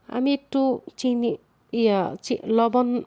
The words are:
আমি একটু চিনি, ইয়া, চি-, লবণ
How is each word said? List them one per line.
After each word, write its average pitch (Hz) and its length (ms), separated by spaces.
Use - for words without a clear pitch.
আমি 262 260
একটু 269 460
চিনি, 240 400
ইয়া, 208 500
চি-, - 240
লবণ 233 600